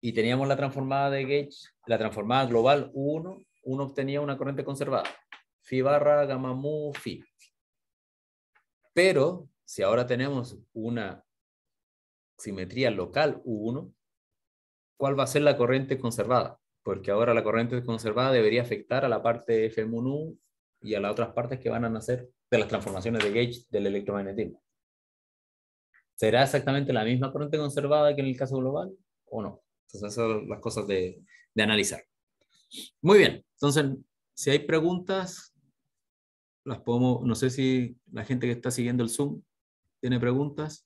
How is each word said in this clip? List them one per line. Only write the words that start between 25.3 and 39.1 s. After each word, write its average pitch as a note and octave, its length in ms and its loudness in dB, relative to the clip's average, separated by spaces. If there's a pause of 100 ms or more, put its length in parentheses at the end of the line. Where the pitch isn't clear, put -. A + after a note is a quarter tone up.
¿Será A2+ 280 4
exactamente C#3 500 0
la A2 100 0
misma B2+ 280 0
corriente D3 260 -4
conservada D3 560 2
que C#3 80 -2
en C3+ 60 0
el B2+ 100 -4
caso C3 200 -4
global D3+ 380 -4 (300)
o A2+ 160 -8
no? - 220 -10 (240)
Entonces, G#2 240 -12
esas - 20 -12
son A2 340 -2
las G#2+ 120 -8
cosas A2 260 -6
de, F#2 380 -2 (320)
de G#2+ 80 2
analizar. G#2+ 400 0 (1000)
Muy F#3+ 160 8
bien, - 260 6 (100)
entonces, C#3+ 320 2 (500)
si - 160 0
hay D3 80 4
preguntas, F3+ 960 -2 (1120)
las B2 160 -8
podemos, B2 440 2
no A#2+ 80 2
sé C3 160 0
si C3 480 0 (140)
la A2+ 120 -10
gente B2 220 -2
que A#2+ 80 0
está A#2+ 160 -4
siguiendo B2 320 -2
el A2+ 80 -2
Zoom D3 320 -4 (580)